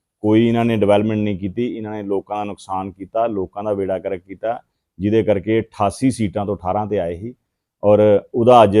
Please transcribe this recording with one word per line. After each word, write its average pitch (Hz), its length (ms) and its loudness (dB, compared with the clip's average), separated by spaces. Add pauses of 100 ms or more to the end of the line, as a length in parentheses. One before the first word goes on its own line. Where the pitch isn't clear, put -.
(220)
ਕੋਈ 110 260 4
ਇਹਨਾਂ 117 180 0
ਨੇ 113 120 0
ਡਿਵੈਲਪਮੈਂਟ 104 420 2
ਨਹੀਂ 104 200 -4
ਕੀਤੀ। 107 380 -6
ਇਹਨਾਂ 107 140 -10
ਨੇ 107 120 -10
ਲੋਕਾਂ 98 340 -6
ਦਾ 104 60 -6
ਨੁਕਸਾਨ 95 480 -10
ਕੀਤਾ, 110 360 -4
ਲੋਕਾਂ 101 360 -6
ਦਾ 107 100 -2
ਬੇੜਾ 95 260 -4
ਗਰਕ 95 280 -8
ਕੀਤਾ, 110 320 -8 (400)
ਜਿਹਦੇ 104 240 0
ਕਰਕੇ 107 360 0
ਅਠਾਸੀ 107 520 -2
ਸੀਟਾਂ 104 340 -4
ਤੋਂ 101 100 -4
ਅਠਾਰਾਂ 95 300 -4
'ਤੇ 101 140 -2
ਆਏ 87 160 -4
ਸੀ 113 180 -14 (500)
ਔਰ 104 380 6 (120)
ਉਹਦਾ 120 300 6
ਅੱਜ 104 160 4